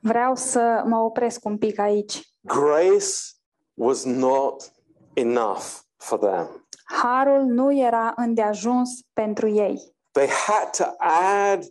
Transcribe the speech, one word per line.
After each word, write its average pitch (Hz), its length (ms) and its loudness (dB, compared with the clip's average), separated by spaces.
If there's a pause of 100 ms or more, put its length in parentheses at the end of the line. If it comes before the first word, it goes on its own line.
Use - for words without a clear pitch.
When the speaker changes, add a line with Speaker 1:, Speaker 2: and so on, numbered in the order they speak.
Speaker 1:
Vreau 233 340 0
să 233 520 0
mă 226 100 2
opresc 226 480 -2
un 208 140 -4
pic 214 200 -2
aici. 208 420 -2 (200)
Speaker 2:
Grace 151 680 2 (640)
was 117 300 0
not 131 680 0 (400)
enough 117 520 0 (320)
for - 220 -6
them. 95 480 -2 (180)
Speaker 1:
Harul 269 580 2
nu 262 360 2
era 233 380 0
îndeajuns 233 760 0 (220)
pentru 214 360 -2
ei. 208 460 -2 (180)
Speaker 2:
They 139 160 2
had - 480 -2
to 185 80 0 (140)
add 190 720 2